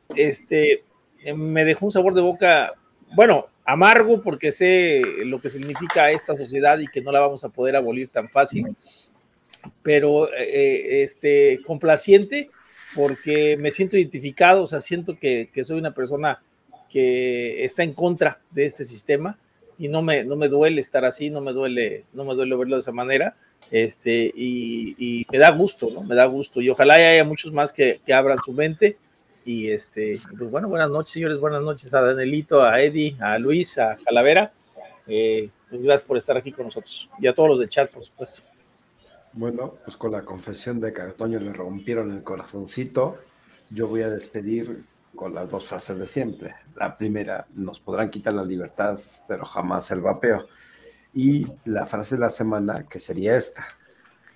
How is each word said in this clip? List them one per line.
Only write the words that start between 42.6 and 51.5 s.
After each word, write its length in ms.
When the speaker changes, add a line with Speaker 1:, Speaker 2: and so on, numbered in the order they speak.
Speaker 2:
yo 160
voy 160
a 80
despedir 720
con 180
las 160
dos 160
frases 320
de 80
siempre. 480
La 180
primera, 600
nos 240
podrán 320
quitar 240
la 80
libertad, 560
pero 180
jamás 440
el 120
vapeo. 460
Y 320